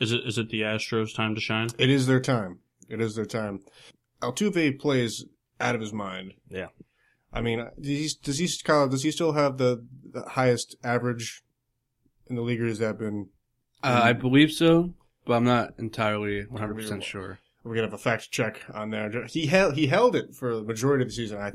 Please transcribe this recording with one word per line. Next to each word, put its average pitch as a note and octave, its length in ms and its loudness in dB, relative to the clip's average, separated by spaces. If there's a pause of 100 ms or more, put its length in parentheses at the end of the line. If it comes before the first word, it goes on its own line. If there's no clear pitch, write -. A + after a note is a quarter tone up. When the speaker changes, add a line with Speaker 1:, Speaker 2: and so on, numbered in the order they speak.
Speaker 1:
Is A2+ 120 0
it, - 140 -2
is A#2 120 -4
it A2 120 -4
the G#2+ 120 -2
Astros' G#2+ 520 -2
time A2 200 -2
to G#2+ 60 -6
shine? A2+ 280 -2 (100)
Speaker 2:
It C3 120 4
is C3+ 160 4
their C3 140 6
time. A2 380 -2 (300)
It A2 120 -6
is A2 160 -2
their A2 100 -2
time. G#2 340 -6 (640)
Altuve D#3+ 560 0
plays B2+ 460 0 (360)
out B2 140 0
of A2+ 60 -2
his G#2+ 120 -8
mind. F#2+ 420 -8 (140)
Speaker 3:
Yeah. F#2 200 -10 (640)
Speaker 2:
I A#2 80 -4
mean, A#2 180 0 (220)
does C#3 60 -10
he, D3 220 -2 (140)
does C#3+ 160 -4
he, F3 100 0 (160)
Kyle, D3 240 4
does C3 140 0
he D#3 80 2
still D#3 220 0
have C#3+ 260 2
the, B2 260 2 (280)
the A#2 180 -10
highest B2+ 520 2
average A#2+ 600 -4 (880)
in B2 80 -6
the A#2 60 -2
league, A#2 180 0
or A#2 60 0
has A2 120 -2
that A2 200 -2
been G#2 300 -4 (540)
Speaker 4:
Uh, B2 220 4
I A#2+ 100 6
Speaker 2:
Mm. A2+ 60 -6
Speaker 4:
believe C#3 320 6
so, E3 420 4 (300)
but A#2+ 100 2
I'm A#2+ 100 4
not A#2+ 340 4
entirely G#2 680 -2
one A2 140 -10
hundred G#2+ 140 -6
percent G#2+ 260 -8
Speaker 2:
We, - 40 -10
Speaker 4:
sure. F#2+ 340 -10 (240)
Speaker 2:
we're A#2 120 -8
gonna A2+ 120 0
have G2 80 -6
a G2 40 -8
fact - 340 -2
check G#2+ 300 -4 (100)
on G#2+ 180 -6
there. G#2+ 360 -4
He D#3 200 -4
held, F3+ 300 4
he D3+ 100 2
held F3 300 4
it - 180 -4
for A#2+ 220 -4
the A2 60 -4
majority B2 400 0
of - 60 -2
the - 60 -12
season. G#2+ 240 -6
I, G2+ 160 -6